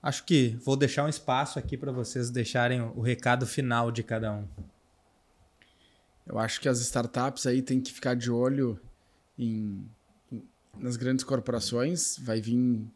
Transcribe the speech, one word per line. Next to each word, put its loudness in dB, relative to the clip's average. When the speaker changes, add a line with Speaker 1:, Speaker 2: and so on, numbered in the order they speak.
Speaker 1:
acho -4
que 6
vou 2
deixar 2
um 2
espaço 0
aqui -4
pra -6
vocês -4
deixarem 2
o -6
recado 2
final 0
de -4
cada -2
um. -6
Speaker 2:
Eu -6
acho -2
que 2
as 2
startups -2
aí 4
têm 2
que -8
ficar -2
de 0
olho 2
em, -2
em, -10
nas -4
grandes 0
corporações, 0
vai -2
vir 2